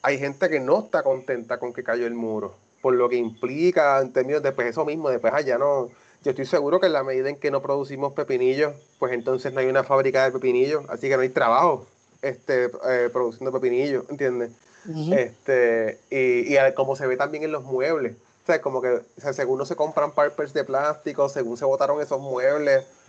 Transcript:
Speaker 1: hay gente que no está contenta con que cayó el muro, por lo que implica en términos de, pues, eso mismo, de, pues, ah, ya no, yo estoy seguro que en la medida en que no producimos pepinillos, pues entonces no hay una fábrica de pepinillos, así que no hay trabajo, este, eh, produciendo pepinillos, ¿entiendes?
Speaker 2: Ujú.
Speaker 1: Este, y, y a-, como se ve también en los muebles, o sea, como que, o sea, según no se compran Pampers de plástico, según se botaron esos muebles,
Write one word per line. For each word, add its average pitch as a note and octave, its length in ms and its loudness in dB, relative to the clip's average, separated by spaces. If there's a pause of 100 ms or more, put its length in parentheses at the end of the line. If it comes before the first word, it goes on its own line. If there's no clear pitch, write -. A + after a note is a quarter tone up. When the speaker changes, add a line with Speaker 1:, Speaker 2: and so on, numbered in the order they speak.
Speaker 1:
hay C3+ 160 0
gente C#3 280 -2
que D3+ 120 0
no C#3 220 2
está - 220 -2
contenta B2+ 540 -2
con B2 160 -6
que B2 100 -10
cayó A#2+ 220 -2
el A#2 80 -4
muro, A2 420 -6 (280)
por C3 100 4
lo B2 160 4
que B2 60 0
implica C#3 840 2
en C3 140 -2
términos C#3 300 0
de, C#3 80 0
pues, B2 160 -2
eso C#3+ 180 -2
mismo, D3+ 240 -2
de, B2 100 0
pues, A2+ 160 2
ah, D3+ 60 2
ya B2+ 160 0
no, C#3 320 0 (340)
yo D3 80 0
estoy C3+ 140 -4
seguro C#3+ 340 0
que F#3+ 60 2
en E3 80 2
la C3+ 100 0
medida C3 260 -2
en C#3+ 60 -6
que C#3+ 160 -4
no C#3 120 -2
producimos C#3 500 -4
pepinillos, C#3 640 0 (240)
pues B2+ 120 -2
entonces B2+ 400 -2
no C3+ 80 -2
hay C3 80 2
una C3 160 2
fábrica C3+ 420 2
de C3 60 2
pepinillos, C3 560 2
así C3+ 220 -6
que C3+ 60 4
no B2+ 80 2
hay C3 60 0
trabajo, C3 580 2 (340)
este, C3+ 440 0 (220)
eh, B2 240 2
produciendo B2 400 -2
pepinillos, C3 580 0
¿entiendes? B2 420 -2 (360)
Speaker 2:
Ujú. D#3 280 -2
Speaker 1:
Este, A#2 840 0 (120)
y, B2+ 420 2
y C#3 40 6
a-, C3+ 180 4
como C3+ 200 0
se C#3 120 -4
ve B2+ 100 0
también D3 260 -4
en D#3 80 -4
los C#3+ 120 -6
muebles, C3 520 -2 (280)
o - 20 -12
sea, D#3+ 160 2
como C3 200 -4
que, B2+ 80 -2
o - 140 0 (180)
sea, C#3 120 -4
según C3 240 -2
no C3+ 80 -4
se E3 100 -6
compran D3+ 360 0
Pampers C#3+ 420 0
de C#3+ 100 0
plástico, C#3+ 640 -2
según A#2+ 300 -4
se C#3+ 80 -4
botaron C#3 360 2
esos C#3+ 200 -4
muebles, C#3 640 2 (240)